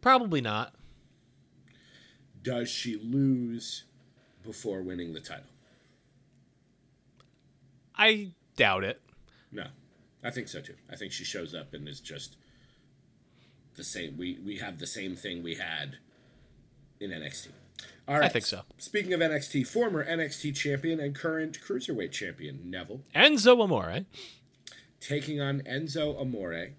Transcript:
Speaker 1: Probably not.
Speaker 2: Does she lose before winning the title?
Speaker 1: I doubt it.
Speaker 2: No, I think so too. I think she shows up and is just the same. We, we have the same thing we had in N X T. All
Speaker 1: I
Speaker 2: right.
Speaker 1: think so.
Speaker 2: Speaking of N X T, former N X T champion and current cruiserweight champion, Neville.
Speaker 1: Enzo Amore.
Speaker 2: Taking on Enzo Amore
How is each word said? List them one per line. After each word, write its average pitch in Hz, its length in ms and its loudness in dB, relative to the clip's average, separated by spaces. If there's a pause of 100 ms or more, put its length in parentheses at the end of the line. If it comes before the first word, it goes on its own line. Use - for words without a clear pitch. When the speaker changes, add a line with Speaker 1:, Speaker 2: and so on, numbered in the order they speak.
Speaker 1:
Probably 233 400 6
not. 110 320 0 (1700)
Speaker 2:
Does 120 280 -2
she 117 280 -2
lose 120 840 0 (600)
before 104 380 -4
winning 90 320 -6
the 78 60 -8
title? 71 240 -12 (2500)
Speaker 1:
I 208 340 6 (240)
doubt 95 280 6
it. 101 180 -2 (500)
Speaker 2:
No, 101 160 -10 (560)
I 120 60 -4
think 120 180 -6
so 76 140 -10
too. - 140 -14 (160)
I - 40 -14
think - 160 -10
she - 120 -8
shows 82 300 -6
up 76 200 -10
and 73 140 -10
is 71 120 -12
just - 380 -12 (1400)
the - 80 -12
same. 78 340 -6
We, 90 280 -4
we 101 120 -6
have 95 220 -8
the 85 80 -8
same 95 280 -6
thing 87 280 -8
we 85 120 -4
had 76 420 -6 (1000)
in 101 120 -8
N 80 120 -8
X - 200 -8
T. - 60 -16 (580)
All 139 80 0
Speaker 1:
I 156 40 6
Speaker 2:
right. - 120 6
Speaker 1:
think 117 140 0
so. 92 160 -4 (160)
Speaker 2:
Speaking 185 360 -2
of 165 80 2
N 160 100 4
X 143 180 -2
T, 135 140 2
former 202 380 2
N 165 180 -2
X 147 220 -4
T 151 100 -2
champion 147 480 0
and 143 160 -2
current 160 500 -2
cruiserweight 123 460 -2
champion, 78 580 -8
Neville. 92 320 -10 (140)
Speaker 1:
Enzo 240 460 8
Amore. 127 440 2 (920)
Speaker 2:
Taking 147 400 -2
on 139 220 0
Enzo 151 580 -2
Amore 101 600 -4